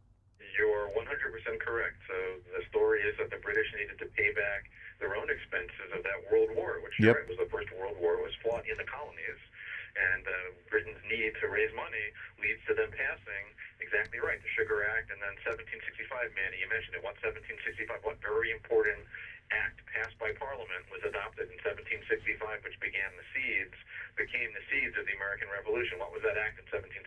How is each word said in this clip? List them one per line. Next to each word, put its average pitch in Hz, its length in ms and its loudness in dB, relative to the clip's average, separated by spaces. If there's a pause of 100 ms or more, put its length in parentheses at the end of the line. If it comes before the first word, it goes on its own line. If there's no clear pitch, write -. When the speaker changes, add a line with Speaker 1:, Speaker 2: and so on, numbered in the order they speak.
(580)
Speaker 1:
You're 104 360 4
one 113 120 0
hundred 113 260 -2
percent 113 280 -4
correct. 113 360 0 (100)
So 95 80 -4 (420)
the 90 120 0
story 107 320 6
is 104 180 2
that - 120 -2
the 95 120 -6
British 104 240 2 (100)
needed 104 220 -6
to 107 140 -6
pay 104 200 4
back 101 380 0 (300)
their - 160 0
own - 160 0
expenses 95 640 -4
of 90 80 -2
that 98 240 -2
world 110 240 8
war, - 320 0
which - 160 0
Speaker 2:
Yep. - 20 10
Speaker 1:
you're 113 140 12
right, - 160 -2
was 90 80 -4
the - 80 2
first - 320 -4
world 98 160 -2
war, 87 240 4
was - 240 -4
fought 113 240 0
in 110 80 -2
the - 80 -6
colonies. 113 560 -8 (560)
And, 92 260 4
uh, 92 320 -4 (160)
Britain's 107 400 2
need 110 320 2
to 104 80 2
raise 107 240 4
money 107 400 -4 (240)
leads 107 320 0
to 107 80 6
them 107 160 2
passing, 107 500 -4 (380)
exactly 104 400 0
right, - 160 0
the 110 160 -6
Sugar 110 320 2
Act, 110 240 0
and 98 80 -8
then 101 240 -4
seventeen 113 400 -6
sixty-five, 117 540 -4
Manny, 95 260 -2
you 95 80 -2
mentioned 113 240 0
it. - 80 -6
What - 220 -4
seventeen - 400 -4
sixty-five, 110 420 -4
what 110 160 -2
very 113 320 2
important 107 480 4 (480)
act 104 400 0
passed 110 320 -2
by 110 160 2
Parliament 113 560 -6
was 90 80 -6
adopted - 480 -4
in - 160 -14
seventeen 107 400 -2
sixty-five, 107 560 0
which 95 160 -10
began 98 400 -2
the 95 160 -16
seeds, 104 400 -2 (400)
became 117 400 -2
the 98 160 -8
seeds - 240 0
of 101 160 0
the 98 80 -4
American 98 320 -2
Revolution. 101 480 0
What 101 160 -6
was 104 80 -4
that 107 160 2
act 110 240 -2
in - 80 -20
seventeen 101 360 -6